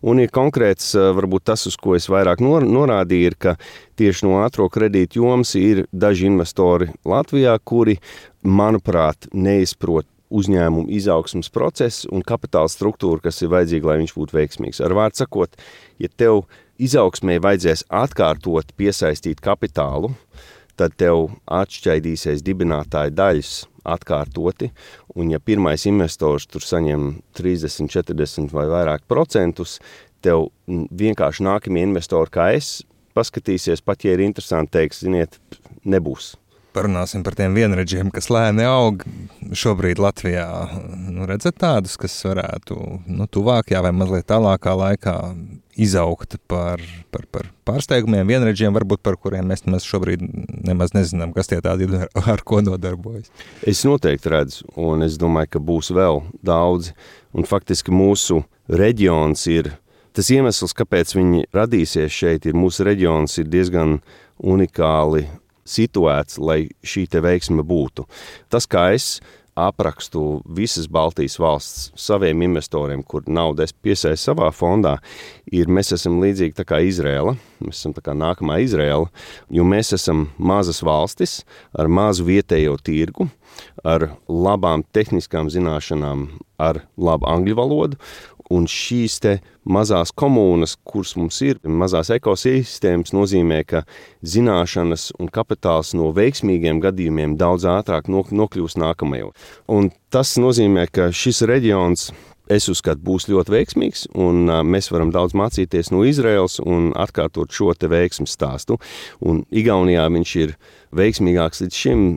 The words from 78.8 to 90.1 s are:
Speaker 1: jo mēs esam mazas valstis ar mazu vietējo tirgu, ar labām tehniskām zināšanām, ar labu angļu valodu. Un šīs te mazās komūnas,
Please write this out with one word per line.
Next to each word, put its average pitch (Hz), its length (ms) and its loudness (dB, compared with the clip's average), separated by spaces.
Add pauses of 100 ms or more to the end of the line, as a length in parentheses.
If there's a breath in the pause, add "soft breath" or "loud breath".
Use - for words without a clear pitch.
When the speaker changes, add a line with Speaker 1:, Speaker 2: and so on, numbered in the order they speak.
Speaker 1:
jo 87 160 4
mēs 104 260 2
esam 78 420 0
mazas 90 440 0
valstis 80 640 -2 (340 loud breath)
ar 80 160 0
mazu 92 380 2
vietējo 78 500 2
tirgu, 82 480 -2 (560 loud breath)
ar 80 300 0 (180)
labām 87 540 0 (100)
tehniskām 104 560 -2
zināšanām, 73 800 -4 (260)
ar 78 280 -2 (100)
labu 82 340 0
angļu 95 320 0
valodu. 143 400 -2 (460 loud breath)
Un 87 200 2
šīs - 560 -4
te 101 140 2 (260 soft breath)
mazās 98 480 0
komūnas, 98 720 2